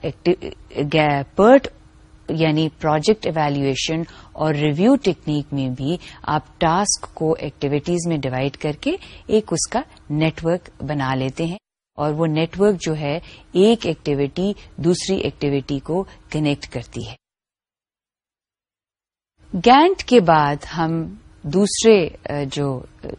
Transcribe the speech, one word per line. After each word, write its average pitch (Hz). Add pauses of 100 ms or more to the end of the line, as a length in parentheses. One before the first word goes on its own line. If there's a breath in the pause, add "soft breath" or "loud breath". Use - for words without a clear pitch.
ایکٹی-، - (460)
گا-، 147 (180)
perт 254 (600)
یعنی 160 (120)
پروجیکٹ 156
ایویلویشن 147 (300 loud breath)
اور 156
ریویو 151
ٹیکنیک 147
میں 135
بھی 135 (260 loud breath)
آپ -
ٹاسک 180
کو 160
ایکٹیویٹیز 147
میں 170
ڈیوائیڈ 135
کر 151
کے 285 (300 loud breath)
ایک 214
اس -
کا 233 (300 loud breath)
نیٹ 156
ورک 175
بنا 135
لیتے 131
ہیں 170 (360)
اور 151
وہ 165
نیٹ 160
ورک 202
جو 156
ہے 151 (340 loud breath)
ایک 214
ایکٹیویٹی 151 (240 loud breath)
دوسری 175
ایکٹیویٹی 143
کو 175 (260 loud breath)
کنیکٹ 147
کرتی -
ہے۔ - (2500)
گینٹ 277
کے 247
بعد 156 (200)
ہم 165 (280)
دوسرے، 190 (160)
آ، - (200)
جو، 139 (240)
آ، - (100)